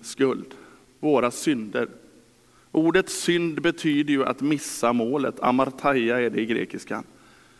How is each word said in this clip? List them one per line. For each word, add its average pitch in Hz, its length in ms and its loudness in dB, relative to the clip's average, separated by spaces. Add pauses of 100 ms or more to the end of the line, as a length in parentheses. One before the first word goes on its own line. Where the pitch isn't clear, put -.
skuld, - 520 -2 (460)
våra 127 300 2
synder. 120 580 -2 (840)
Ordet 165 400 2
synd 170 520 0
betyder 151 500 0
ju 135 120 2
att - 160 -2
missa 139 520 0
målet. 123 480 -2
Amartaia 131 800 2
är 117 100 0
det 107 100 -2
i 113 60 -2
grekiskan. 110 580 -6 (560)